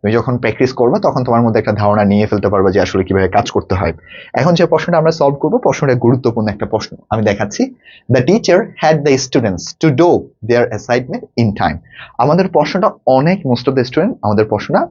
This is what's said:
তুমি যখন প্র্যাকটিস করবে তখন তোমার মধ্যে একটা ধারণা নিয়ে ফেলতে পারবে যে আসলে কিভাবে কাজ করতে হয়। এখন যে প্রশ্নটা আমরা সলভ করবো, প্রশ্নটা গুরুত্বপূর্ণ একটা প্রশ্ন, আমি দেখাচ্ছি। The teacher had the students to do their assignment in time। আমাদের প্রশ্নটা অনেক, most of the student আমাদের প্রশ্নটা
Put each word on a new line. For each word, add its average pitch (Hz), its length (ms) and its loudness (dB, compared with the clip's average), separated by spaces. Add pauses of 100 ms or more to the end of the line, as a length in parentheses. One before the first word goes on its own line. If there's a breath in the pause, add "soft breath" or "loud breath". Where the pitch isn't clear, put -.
তুমি 101 120 -2
যখন 117 240 0
প্র্যাকটিস 117 360 0
করবে 127 260 0
তখন 123 240 -2
তোমার 120 180 2
মধ্যে 113 180 2
একটা 110 120 -2
ধারণা 104 340 2
নিয়ে 104 200 4
ফেলতে 101 240 -2
পারবে 98 220 2
যে 95 100 2
আসলে 95 220 -2
কিভাবে 95 240 0
কাজ 101 240 -2
করতে - 240 -2
হয়। 82 180 -2 (400 loud breath)
এখন 160 200 0
যে 170 120 2
প্রশ্নটা 165 320 0
আমরা 160 140 2
সলভ 143 300 0
করবো, 160 160 0
প্রশ্নটা 147 360 0
গুরুত্বপূর্ণ 120 560 0
একটা 104 160 -6
প্রশ্ন, - 320 -6 (120)
আমি 107 140 -2
দেখাচ্ছি। 104 520 -2 (380 loud breath)
The 131 160 2
teacher 185 300 2 (240)
had 160 120 4 (120)
the 139 60 4 (140)
students 107 360 -2 (180)
to 160 60 2 (140)
do 175 80 6 (400)
their 120 160 4 (120)
assignment 127 460 -4 (180)
in 113 60 2 (140)
time। 80 160 -2 (400 loud breath)
আমাদের 165 300 2
প্রশ্নটা 160 440 0 (140)
অনেক, 143 320 2 (100)
most 120 220 -2
of 131 80 -2
the 123 120 0
student 180 320 0
আমাদের 107 240 0
প্রশ্নটা 156 440 -2